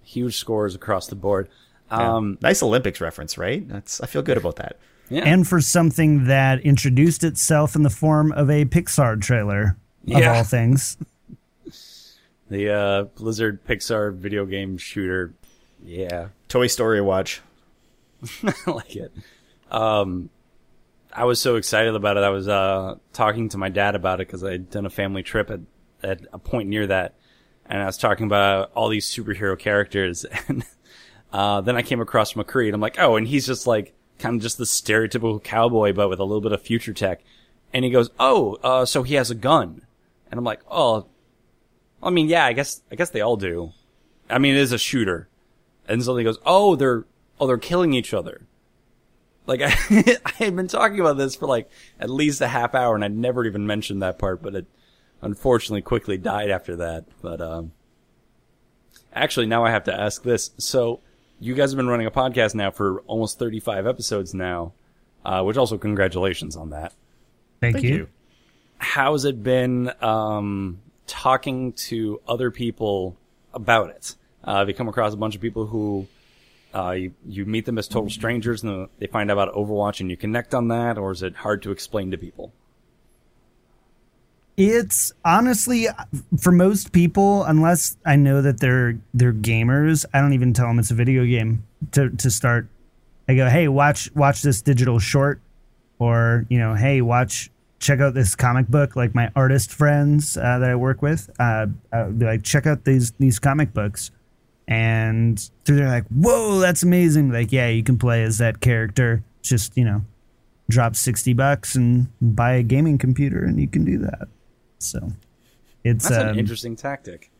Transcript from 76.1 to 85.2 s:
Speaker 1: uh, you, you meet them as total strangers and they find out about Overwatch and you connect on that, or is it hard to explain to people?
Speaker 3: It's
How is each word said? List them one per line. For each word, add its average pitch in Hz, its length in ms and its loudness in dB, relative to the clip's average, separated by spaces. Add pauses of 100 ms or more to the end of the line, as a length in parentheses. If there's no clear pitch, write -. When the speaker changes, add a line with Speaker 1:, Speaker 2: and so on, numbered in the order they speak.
Speaker 1:
uh, 92 180 -6
you, 92 220 -6 (120)
you 98 200 -10
meet 107 200 -4
them 117 120 -4
as 107 100 -6
total 107 220 -4
strangers 113 540 -4
and 95 240 -8 (120)
they 101 80 -8
find 104 240 -2
out 101 80 0
about 98 160 -2
Overwatch 104 460 -4
and 92 80 -6
you 87 80 -8
connect 113 360 -6
on 120 140 -2
that, 117 300 -2
or 95 140 -6
is 90 120 -8
it 92 120 -8
hard 104 280 -4
to 98 80 -8
explain 95 400 -6
to 90 60 -6
people? - 360 -18 (2000)
Speaker 3:
It's 208 540 2 (140)